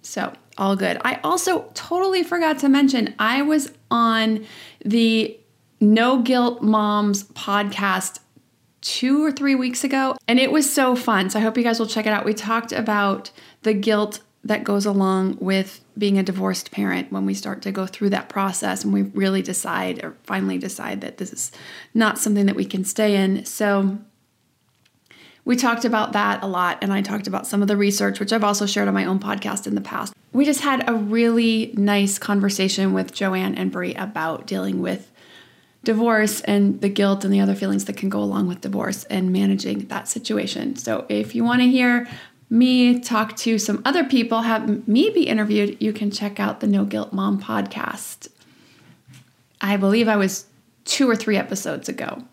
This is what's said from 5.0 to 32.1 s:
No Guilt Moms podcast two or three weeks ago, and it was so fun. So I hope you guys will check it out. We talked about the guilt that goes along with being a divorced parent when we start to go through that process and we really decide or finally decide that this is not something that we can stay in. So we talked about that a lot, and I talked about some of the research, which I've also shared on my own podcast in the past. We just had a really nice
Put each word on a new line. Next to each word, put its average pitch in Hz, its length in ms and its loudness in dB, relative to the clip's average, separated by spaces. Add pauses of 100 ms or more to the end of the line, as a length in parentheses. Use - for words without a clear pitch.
No 226 420 6
Guilt 240 400 2
Moms 208 640 2
podcast 196 960 -4 (600)
two 277 420 0
or 302 80 0
three 277 240 0
weeks 254 300 -2
ago, 269 320 0 (100)
and 240 100 4
it 262 140 4
was 294 180 2
so 254 280 2
fun. 190 320 0
So 214 100 -2
I 214 40 2
hope 220 120 0
you 240 80 2
guys 233 160 0
will 220 80 0
check 214 200 -4
it 214 40 0
out. 208 140 -2
We 214 80 0
talked 226 400 -4
about 202 580 0 (300)
the 220 120 2
guilt 208 460 0 (240)
that 208 200 -2
goes 202 220 0
along 190 560 2
with 190 420 -2 (140)
being 202 200 2
a 190 60 2
divorced 190 480 -4
parent - 400 -4
when 196 140 -4
we 196 80 0
start 196 300 -8
to 196 80 -6
go 190 140 -4
through 196 260 -2
that - 180 -4
process 196 540 -4
and 202 100 0
we 202 80 2
really 196 400 0
decide 185 640 -4
or 160 200 -12
finally 190 340 -2
decide - 440 -8
that - 160 -12
this - 160 -10
is - 180 -8 (420)
not 220 240 2
something 202 280 2
that 190 100 2
we 190 80 -2
can 190 220 -4
stay 214 300 2
in. 196 280 2
So 202 540 0 (1500)
we 247 80 4
talked 240 300 0
about 220 260 0
that 202 320 0
a - 20 -8
lot, 180 360 -2
and 202 100 -2
I 196 100 0
talked 196 240 -4
about 196 220 -6
some 202 140 0
of 202 80 2
the 202 80 2
research, 202 420 0
which 202 140 -2
I've 220 100 2
also 208 220 2
shared 202 240 0
on 196 40 0
my 196 120 0
own 190 120 0
podcast 202 480 -6
in 208 100 -4
the 196 60 -2
past. - 320 -8 (200)
We 262 100 4
just 277 160 2
had 262 300 0
a 233 40 0
really 226 800 2
nice 202 460 2